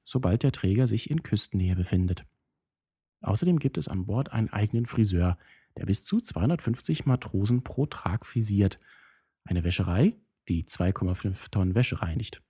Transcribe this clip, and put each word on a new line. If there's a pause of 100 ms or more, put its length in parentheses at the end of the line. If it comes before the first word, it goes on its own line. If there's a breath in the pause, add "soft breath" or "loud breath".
sobald
der
Träger
sich
in
Küstennähe
befindet. (960)
Außerdem
gibt
es
an
Bord
einen
eigenen
Friseur, (400 soft breath)
der
bis
zu
zweihundertfünfzig
Matrosen
pro
Tag
frisiert. (640 soft breath)
Eine
Wäscherei, (320)
die
zwei
Komma
fünf
Tonnen
Wäsche
reinigt.